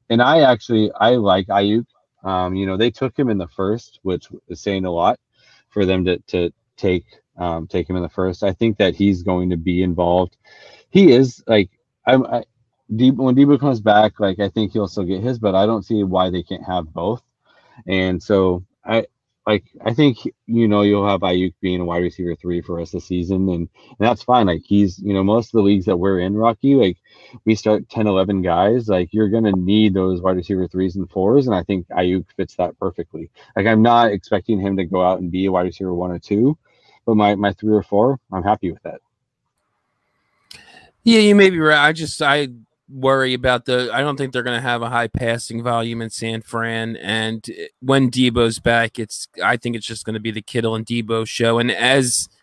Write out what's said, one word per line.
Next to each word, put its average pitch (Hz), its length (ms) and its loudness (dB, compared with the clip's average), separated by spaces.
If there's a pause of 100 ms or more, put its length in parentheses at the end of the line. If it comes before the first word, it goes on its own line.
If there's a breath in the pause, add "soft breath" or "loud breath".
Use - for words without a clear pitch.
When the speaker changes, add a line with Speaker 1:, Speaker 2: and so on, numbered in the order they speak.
Speaker 1:
and 117 120 2
I 151 200 4
actually, 113 500 2
I 117 240 2
like 98 320 2
Aiyuk. 104 380 0 (380)
Um, 92 320 -4
you 98 100 -2
know, 95 100 -4
they 113 160 0
took 123 260 -6
him 135 120 0
in 107 80 0
the 90 100 -6
first, 101 560 -6
which 90 240 -6 (220)
is 87 100 -14
saying 95 240 -4
a 92 80 -4
lot 87 280 0 (500 soft breath)
for 104 160 0
them 92 180 0
to, 90 140 0 (100)
to 87 240 -2 (240)
take, 90 300 -2 (320)
um, 85 280 -6
take 87 240 -4
him 92 60 -4
in 90 60 -4
the 85 80 -6
first. 92 340 -4
I 98 80 0
think 113 260 -2
that 95 180 2
he's 98 280 2
going 90 280 -2
to 87 60 -2
be 87 260 -2
involved. 87 520 0 (540 soft breath)
He 180 240 8
is, 127 340 4
like, 107 220 4 (360)
I'm, 131 200 4
I, 117 180 -4 (480)
Debo, 127 260 4
when 127 180 0
Debo 143 220 6
comes 135 220 0
back, 107 400 4
like, 95 200 -2
I 101 100 0
think 104 240 -2
he'll 101 160 -2
still 98 160 -6
get 92 180 -4
his, 123 160 -4
but 101 160 0
I 98 100 4
don't 107 200 -2
see 107 180 0
why 92 260 0
they 90 140 -4
can't 90 220 -12
have 87 280 -6
both. 98 280 -4 (640 soft breath)
And 92 340 -2
so 92 440 0 (180)
I, 107 220 -2 (420)
like, 107 160 0 (200)
I 113 120 -2
think, 143 220 2 (280)
you 117 220 2
know, 104 140 2
you'll 101 260 2
have 98 140 0
Aiyuk 90 380 -2
being 90 220 -4
a 87 40 -4
wide 87 180 -4
receiver 87 320 -6
three 87 260 -6
for 90 120 -10
the 85 60 -6
rest 82 140 -10
of 85 80 -8
the - 40 -20
season, 92 440 -2
and, 85 180 -4 (100)
and - 200 -20
that's 113 240 0
fine. 123 240 2
Like, 87 180 -2
he's, 101 360 0
you 101 120 -6
know, 95 120 0
most 110 240 0
of - 60 -16
the 113 100 2
leagues 98 220 2
that 95 120 0
we're 95 220 0
in, 92 160 -2
Rocky, 117 400 2
like, 101 220 2 (480 loud breath)
we 110 100 4
start 104 340 0
ten, 110 160 -2
eleven 95 380 0
guys. 101 460 0
Like, 90 220 0
you're 107 180 0
gonna 107 240 0
need 98 420 2
those 92 260 -2
wide 92 140 0
receiver 92 320 -4
threes 92 300 -4
and 90 120 -8
fours, 117 380 2
and 113 80 0
I 87 80 -2
think 92 240 -4
Aiyuk 90 380 -2 (120)
fits 92 180 -8
that 87 240 -4
perfectly. 85 520 -10 (240 soft breath)
Like, 98 100 0
I'm 110 160 4
not 117 300 4
expecting 101 480 -2
him 98 180 -2
to 95 80 -2
go 92 180 -2
out 92 160 0
and 90 120 -6
be 92 140 -2
a 98 60 0
wide 92 140 0
receiver 92 300 -6
one 90 160 -4
or 87 80 -8
two, 117 360 0 (520 soft breath)
but 113 80 0
my, 104 180 4
my 101 200 0
three 107 200 -2
or 101 100 2
four, 123 360 0 (120)
I'm 95 120 -6
happy 101 280 -2
with - 120 -18
that. 80 180 -14 (2000 loud breath)
Speaker 2:
Yeah, 226 180 6
you 208 120 6
may 202 160 6
be 180 100 -2
right. 151 280 4
I 156 60 2
just, 160 280 -8
I 143 280 0 (420)
worry 131 440 0
about 123 300 -2
the, 123 280 0
I 123 80 -2
don't 143 160 -4
think 131 160 -6
they're 127 80 -2
gonna 120 180 -4
have 120 220 -4
a 117 80 -6
high 120 180 -2
passing 117 540 -6
volume 117 400 -4
in 113 80 -10
San 113 320 -8
Fran, 113 560 -6
and 110 480 -6 (360)
when 135 280 2
Debo's 120 480 0
back, 117 400 0
it's, - 300 -12 (160)
I 113 140 0
think 120 180 -6
it's 110 100 -12
just - 200 -12
gonna 110 140 -6
be 110 120 -6
the 107 100 -8
Kittle 113 320 -4
and 113 100 -6
Debo 113 440 -4
show. 117 320 0
And 120 120 -2
as, 123 580 0 (140)